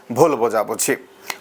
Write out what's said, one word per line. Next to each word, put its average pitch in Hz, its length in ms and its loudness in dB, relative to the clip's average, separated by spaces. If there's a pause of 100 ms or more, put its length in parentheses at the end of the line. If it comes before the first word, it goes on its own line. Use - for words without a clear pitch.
(120)
ভুল 143 240 4
বোঝাবুঝি। 110 600 -2 (460)